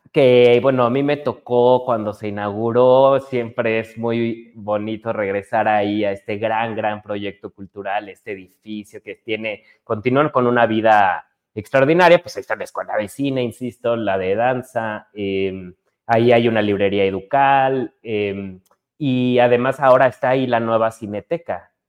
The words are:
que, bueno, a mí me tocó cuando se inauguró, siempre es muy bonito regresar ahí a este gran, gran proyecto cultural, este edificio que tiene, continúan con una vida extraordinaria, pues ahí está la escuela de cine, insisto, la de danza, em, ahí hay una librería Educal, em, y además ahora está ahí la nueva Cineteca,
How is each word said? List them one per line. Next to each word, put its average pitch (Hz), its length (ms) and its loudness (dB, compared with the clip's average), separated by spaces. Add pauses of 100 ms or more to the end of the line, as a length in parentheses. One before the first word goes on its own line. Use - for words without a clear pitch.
(100)
que, 123 520 6
bueno, 131 220 2
a 120 60 2
mí 139 120 0
me 143 160 -2
tocó 123 680 0
cuando 110 300 -4
se 107 140 -10
inauguró, 120 920 2
siempre 117 580 -4
es 110 200 -8
muy 117 560 -6
bonito 107 580 -6
regresar 104 560 -4
ahí 104 360 0
a 101 80 -2
este 104 260 -10
gran, 110 360 -4
gran 107 280 -6
proyecto 101 480 -10
cultural, 101 580 -10
este 98 240 -16
edificio 101 680 -16
que 101 140 -16
tiene, 107 480 -8 (200)
continúan 127 460 0
con 123 160 0
una 120 200 2
vida 107 600 2 (280)
extraordinaria, 165 680 4
pues - 140 -18
ahí 98 40 -10
está 107 160 -8
la 95 80 -10
escuela 98 320 -8
de 104 120 -4
cine, 135 340 -4
insisto, 117 540 -6
la 101 200 -2
de 95 180 -2
danza, 113 800 -4
em, 95 640 -6 (320)
ahí 117 260 4
hay 117 160 4
una 110 140 2
librería 101 420 0
Educal, 135 880 0 (100)
em, 101 580 -6 (360)
y 127 440 0
además 123 380 2
ahora 131 280 6
está 127 240 -2
ahí 127 160 0
la 117 140 0
nueva 113 300 0
Cineteca, 104 840 -10 (160)